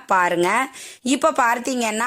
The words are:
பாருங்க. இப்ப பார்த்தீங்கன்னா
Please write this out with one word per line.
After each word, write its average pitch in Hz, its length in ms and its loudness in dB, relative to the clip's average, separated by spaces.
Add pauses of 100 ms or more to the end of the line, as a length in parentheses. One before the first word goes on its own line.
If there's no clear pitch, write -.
பாருங்க. 180 600 2 (340)
இப்ப 285 300 0
பார்த்தீங்கன்னா 240 760 -2